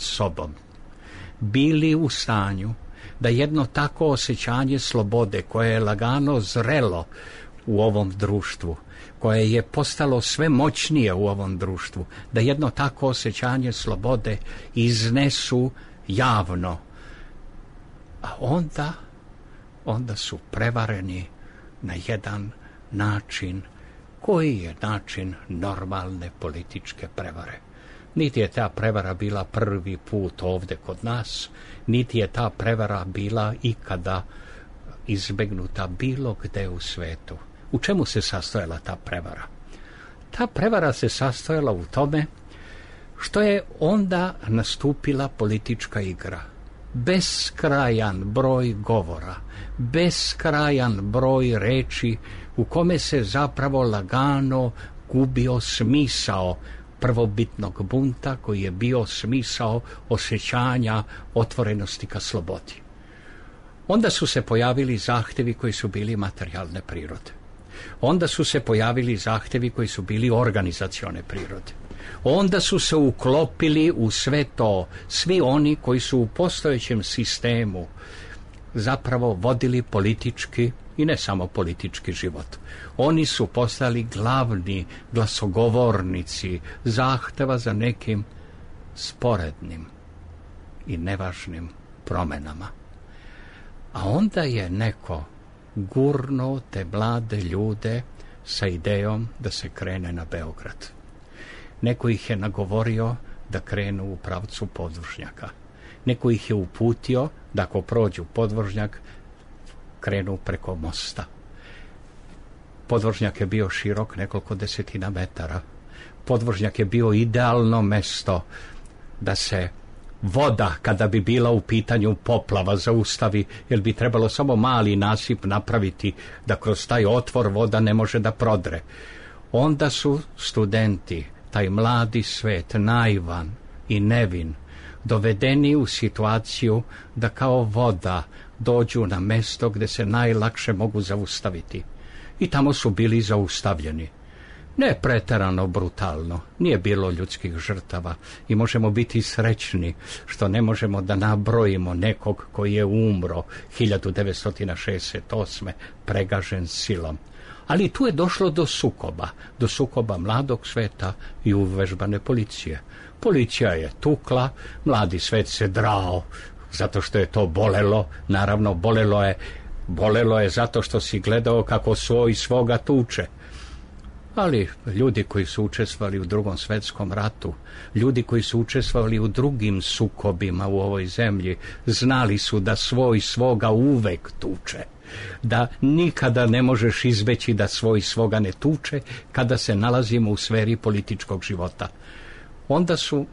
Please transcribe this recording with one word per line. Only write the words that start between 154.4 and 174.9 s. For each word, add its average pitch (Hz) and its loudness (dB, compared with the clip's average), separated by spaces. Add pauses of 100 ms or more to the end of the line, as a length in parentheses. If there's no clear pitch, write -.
šezdeset - -6
osme 98 -4 (320)
pregažen 95 -2
silom. 80 -4 (500)
Ali 180 4
tu - 0
je 233 4
došlo 175 2
do 160 2
sukoba, - -2 (300)
do 120 4
sukoba 117 0
mladog 117 0
sveta 101 -2 (300)
i 104 6
uvežbane 98 2
policije. 107 -2 (380)
Policija 127 4
je 80 -2
tukla, 131 2 (360)
mladi 104 2
svet 107 0
se - 0
drao 95 2 (480)
zato 104 0
što - 0
je 92 6
to 101 2
bolelo, 101 4 (200)
naravno 101 2
bolelo 104 4
je, 95 2 (500)
bolelo 107 4
je 101 6
zato 117 2
što - 0
si 104 -2
gledao 117 4
kako 110 2
svoj 117 4
svoga 120 4
tuče. 123 2 (1080)
Ali 147 4 (160)
ljudi 123 2